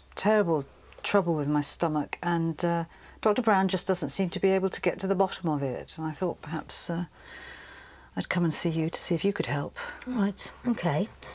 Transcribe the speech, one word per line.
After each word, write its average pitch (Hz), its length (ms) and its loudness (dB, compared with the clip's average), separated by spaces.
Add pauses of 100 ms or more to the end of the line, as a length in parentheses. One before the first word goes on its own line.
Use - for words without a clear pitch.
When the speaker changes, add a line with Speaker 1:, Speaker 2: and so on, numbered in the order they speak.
(140)
Speaker 1:
terrible 175 500 2 (380)
trouble 170 320 2
with 147 140 0
my 147 120 2
stomach, 151 640 -2
and, 165 420 0
uh, 170 200 0 (380)
Doctor 247 200 4
Brown 190 240 6
just 180 220 0
doesn't 170 220 0
seem 180 200 0
to - 80 -6
be 190 120 4
able 190 180 4
to - 120 -6
get - 200 0
to 196 80 -2
the 190 80 2
bottom 185 340 0
of 147 140 0
it, 135 340 -4
and 160 80 -4
I 156 60 -2
thought 170 280 -2
perhaps, - 480 -4
uh, 175 180 -2 (1120)
I'd 175 120 -2
come 175 160 2
and 160 100 2
see - 140 -2
you 160 200 0
to - 120 -6
see - 160 0
if - 80 -2
you 196 80 2
could - 140 -2
help. 143 300 -4 (300)
Speaker 2:
Right, 208 420 -2 (200)
okay. 180 400 2 (260)